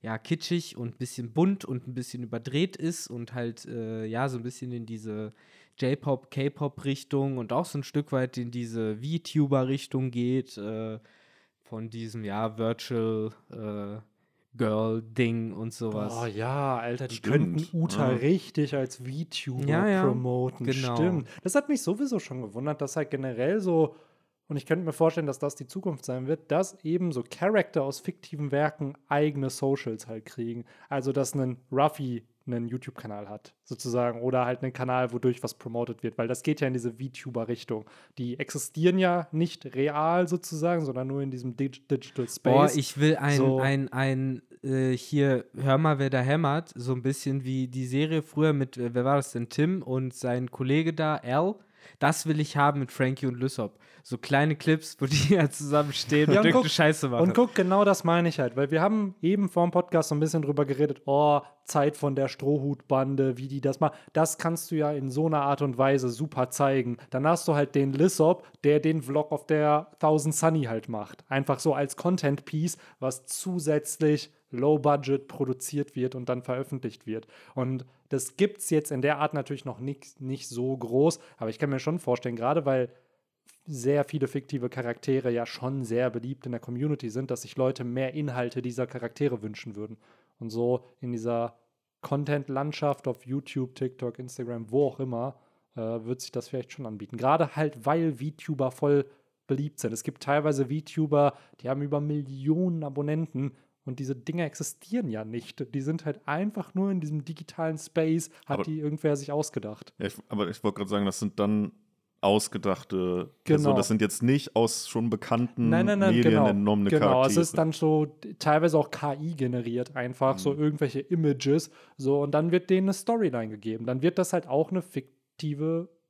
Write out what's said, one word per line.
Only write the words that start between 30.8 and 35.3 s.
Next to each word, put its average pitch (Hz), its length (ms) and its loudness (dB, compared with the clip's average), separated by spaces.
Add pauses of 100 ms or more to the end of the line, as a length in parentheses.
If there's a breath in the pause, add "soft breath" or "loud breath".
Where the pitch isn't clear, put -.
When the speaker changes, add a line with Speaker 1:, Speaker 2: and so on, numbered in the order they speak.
Speaker 2:
Also, 135 240 -2
dass 135 220 0
ein 127 240 -2 (140)
Ruffy 131 520 0 (220)
einen 120 220 -4
YouTube-Kanal 110 600 -10
hat, - 340 -16
sozusagen, 120 580 -2
oder 127 220 2
halt 127 200 -2
einen 131 100 -4
Kanal, 127 400 -2
wodurch 123 300 0